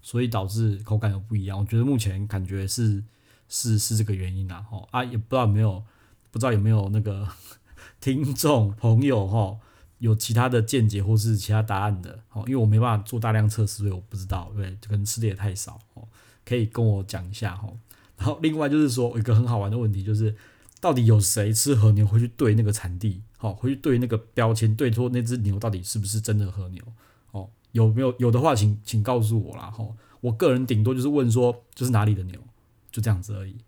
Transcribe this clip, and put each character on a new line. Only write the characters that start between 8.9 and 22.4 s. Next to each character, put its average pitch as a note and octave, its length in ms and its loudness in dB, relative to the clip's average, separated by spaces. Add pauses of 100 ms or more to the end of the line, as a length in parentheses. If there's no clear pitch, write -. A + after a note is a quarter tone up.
友， A2+ 240 2
吼， G#2 320 -2 (400)
有 A2 160 2
其 - 180 -4
他 B2+ 160 2
的 B2 100 2
见 A2 300 2
解 G2+ 140 -2
或 G#2+ 120 2
是 G#2+ 220 2
其 G2+ 140 -4
他 A2 100 2
答 G#2 200 -2
案 G2+ 200 -2
的， F2 280 -16
吼， G#2 180 -10
因 - 20 -6
为 C3+ 60 0
我 A#2+ 100 2
没 G#2+ 140 6
办 A#2+ 180 4
法 G2+ 60 -2
做 A#2+ 160 -6
大 A2+ 120 -2
量 G#2+ 160 2
测 G#2+ 140 -2
试， G#2 160 -2
所 G2+ 100 -4
以 G2+ 40 -2
我 F#2 180 -8
不 G#2 80 -12
知 F#2+ 80 -10
道， F#2 300 -8
对， F#2+ 260 -6
可 G#2 140 -4
能 G2+ 100 0
吃 A2+ 160 -6
的 A2 60 0
也 F#2+ 80 -2
太 G2 180 -6
少， - 260 -12 (140)
吼， A2 160 -20 (340)
可 - 120 -4
以 A#2 100 0
跟 A2+ 180 -2
我 G2+ 200 2
讲 F2 260 -10
一 - 20 -10
下， G#2 240 -8
吼。 G2+ 220 -12 (400)
然 - 80 -4
后 D3 160 -2
另 D#3+ 160 2
外 D3+ 100 0
就 D3 120 2
是 D3+ 100 4
说， A#2+ 220 0
有 A#2 80 -4
一 - 20 0
个 A2 140 2
很 A#2+ 120 4
好 A#2 120 0
玩 G2+ 100 -2
的 A2 80 -2
问 A2 160 0
题， F#2+ 100 -4
就 G#2+ 120 0
是 G#2+ 200 0 (460)
到 F3 120 2
底 B2 120 2
有 A2 120 8
谁 G#2 360 2
吃 C#3+ 200 2
和 A2 200 6
牛 G#2 120 4
会 G#2 140 4
去 A#2+ 160 2
对 A2 200 2